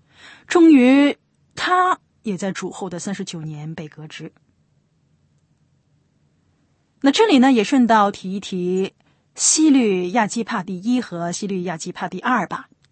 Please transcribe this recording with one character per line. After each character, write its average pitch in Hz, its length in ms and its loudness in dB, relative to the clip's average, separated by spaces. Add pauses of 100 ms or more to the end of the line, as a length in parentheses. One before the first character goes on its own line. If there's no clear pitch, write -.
(460)
终 330 260 6
于， 269 460 6 (380)
他 370 420 0 (240)
也 196 160 -6
在 190 140 -4
主 180 180 -10
后 190 180 -12
的 175 120 -10
三 202 120 -8
十 190 120 -10
九 165 180 -12
年 156 320 -12
被 156 140 -14
革 151 180 -20
职。 - 260 -18 (2750)
那 277 100 2
这 440 160 4
里 302 140 4
呢， 269 100 6
也 226 140 2
顺 247 240 2
道 208 240 4
提 190 200 -12
一 202 60 -8
提 185 560 -4 (400)
希 - 340 2
律 202 440 2
亚 214 160 0
基 226 160 -6
帕 214 180 -6
第 180 180 -10
一 247 200 -2
和 175 320 -8
希 196 160 -8
律 180 160 -6
亚 175 120 -8
基 180 140 -12
帕 180 180 -10
第 185 120 -10
二 233 260 -2
吧。 - 220 -14 (240)